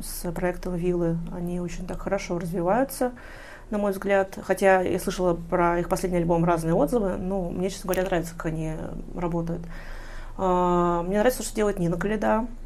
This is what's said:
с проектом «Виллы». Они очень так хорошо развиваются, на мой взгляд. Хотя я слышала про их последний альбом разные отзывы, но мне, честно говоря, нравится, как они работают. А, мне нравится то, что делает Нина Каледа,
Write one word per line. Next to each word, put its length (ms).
с 280
проектом 440
«Виллы». 420
Они 280
очень 280
так 140
хорошо 380
развиваются, 720
на 80
мой 160
взгляд. 500
Хотя 380
я 180
слышала 360
про 300
их 80
последний 300
альбом 260
разные 300
отзывы, 440
но 320
мне, 200
честно 180
говоря, 160
нравится, 320
как 120
они 260
работают. 460
А, 680
мне 160
нравится 240
то, 20
что 100
делает 220
Нина 200
Каледа, 500